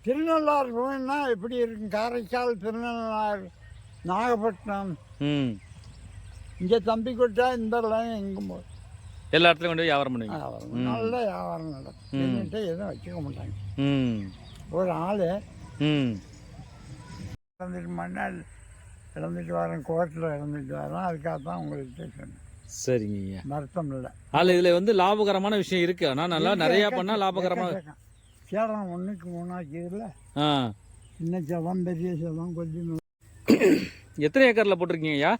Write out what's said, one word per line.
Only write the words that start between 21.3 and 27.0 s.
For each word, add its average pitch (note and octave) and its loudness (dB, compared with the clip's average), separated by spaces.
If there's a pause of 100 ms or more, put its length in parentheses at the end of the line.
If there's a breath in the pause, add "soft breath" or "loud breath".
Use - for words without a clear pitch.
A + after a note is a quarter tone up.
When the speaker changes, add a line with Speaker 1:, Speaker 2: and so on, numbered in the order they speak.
Speaker 1:
தான் F3 -6
உங்கள்கிட்ட C#3+ -8 (100)
சொன்னேன். - -16 (420)
Speaker 2:
சரிங்க G#2+ 0
ஐயா. F#2+ -8
Speaker 1:
வருத்தம் D3 -6
இல்ல. C3 -8 (240)
Speaker 2:
அதுல F3+ 8
இதுல F3 8
வந்து G3+ 4
லாபகரமான G3+ 4
விஷயம் F#3 2
இருக்கு. F3+ 2
ஆனா C#3+ 0
நல்லா E3 4
Speaker 1:
இருக்கு, F3 4
Speaker 2:
நிறைய F#3 6
Speaker 1:
இருக்கு, G#3 2
Speaker 2:
பண்ணா F#3+ 2